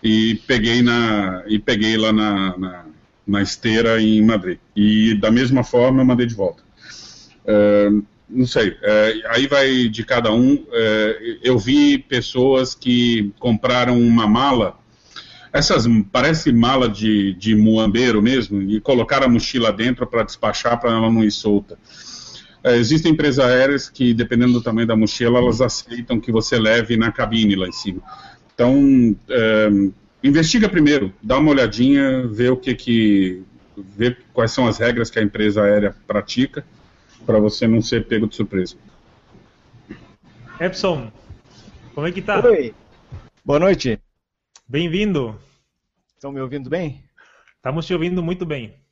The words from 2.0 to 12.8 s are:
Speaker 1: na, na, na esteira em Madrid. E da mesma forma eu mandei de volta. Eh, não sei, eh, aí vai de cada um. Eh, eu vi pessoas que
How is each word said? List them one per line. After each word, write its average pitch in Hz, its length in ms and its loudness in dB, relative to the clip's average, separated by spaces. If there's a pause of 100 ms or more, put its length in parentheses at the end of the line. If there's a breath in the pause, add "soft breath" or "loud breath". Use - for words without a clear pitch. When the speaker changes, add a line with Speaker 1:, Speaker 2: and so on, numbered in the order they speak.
Speaker 1:
na, 101 440 -2
na, 90 280 -12 (420)
na 101 160 -2
esteira 113 580 0
em 110 220 4
Madrid. 95 360 0 (160)
E 107 400 2
da 107 160 0
mesma 123 320 2
forma 131 400 2
eu 127 40 4
mandei 123 200 2
de 117 80 -6
volta. 98 280 -6 (840 loud breath)
Eh, 104 440 4 (380)
não 127 180 0
sei, 107 360 -2
eh, 107 460 2
aí 120 180 0
vai 135 420 2
de 110 160 -6
cada 117 280 0
um. 131 400 2
Eh, 110 680 -2
eu 123 160 2
vi 139 400 2
pessoas 131 760 -2
que 120 640 0